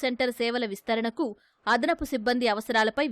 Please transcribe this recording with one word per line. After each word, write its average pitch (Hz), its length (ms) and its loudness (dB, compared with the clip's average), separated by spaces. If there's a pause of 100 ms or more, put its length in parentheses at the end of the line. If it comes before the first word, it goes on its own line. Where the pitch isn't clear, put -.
సెంటర్ 247 280 0
సేవల 233 340 -2
విస్తరణకు 226 600 -2 (420)
అదనపు 269 440 2
సిబ్బంది 247 420 0
అవసరాలపై 220 580 0